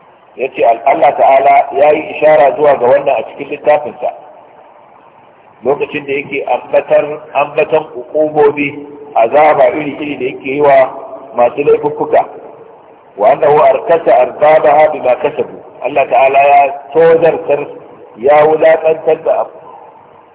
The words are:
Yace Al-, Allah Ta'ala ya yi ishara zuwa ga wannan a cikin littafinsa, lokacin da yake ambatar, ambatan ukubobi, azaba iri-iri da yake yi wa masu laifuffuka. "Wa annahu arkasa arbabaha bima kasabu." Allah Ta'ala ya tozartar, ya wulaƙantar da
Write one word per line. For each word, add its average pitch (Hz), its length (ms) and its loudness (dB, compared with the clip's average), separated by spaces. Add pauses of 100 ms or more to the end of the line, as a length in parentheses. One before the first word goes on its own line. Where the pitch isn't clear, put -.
(380)
Yace 131 280 -4
Al-, 117 200 0
Allah 151 300 2
Ta'ala 135 400 4 (200)
ya 147 160 4
yi 156 260 -4
ishara 151 380 2
zuwa 143 200 2
ga 123 120 -2
wannan 139 280 2
a 110 80 -4
cikin 139 260 -16
littafinsa, 147 600 -4 (1500)
lokacin 151 420 -4
da 139 80 -6
yake 139 300 -8
ambatar, 147 600 -2 (280)
ambatan 151 500 -2 (120)
ukubobi, 143 920 -2 (280)
azaba 139 540 2
iri-iri 147 480 -8
da 123 80 -8
yake 131 240 -10
yi 143 120 -4
wa 139 280 4 (460)
masu 120 280 0
laifuffuka. 147 600 0 (920)
"Wa 104 140 2
annahu 151 320 2
arkasa 165 540 0
arbabaha 151 720 2
bima 123 240 -2
kasabu." 113 440 -6 (240)
Allah 135 260 -2
Ta'ala 135 300 2
ya 143 220 4 (320)
tozartar, 160 680 2 (560)
ya 147 280 4
wulaƙantar 160 760 0
da 117 220 -2 (880)